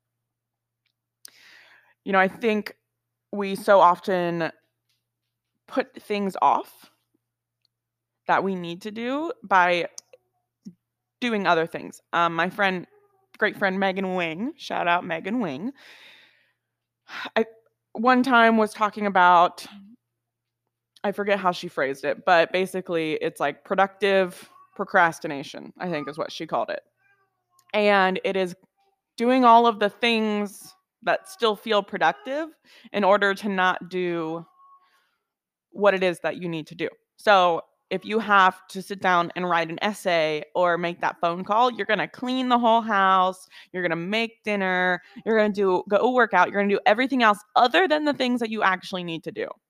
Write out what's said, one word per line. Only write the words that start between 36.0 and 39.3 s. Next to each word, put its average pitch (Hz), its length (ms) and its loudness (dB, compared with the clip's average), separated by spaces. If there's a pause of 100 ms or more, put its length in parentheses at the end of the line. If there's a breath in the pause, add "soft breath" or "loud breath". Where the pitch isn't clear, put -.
is 175 220 0
that 160 140 -6
you 175 100 -8
need 160 180 -8
to - 80 -20
do. 170 140 -6 (300)
So 180 440 4 (280)
if 185 140 -6
you 208 140 -2
have 196 500 4
to 190 140 -12
sit 196 180 -12
down 175 340 0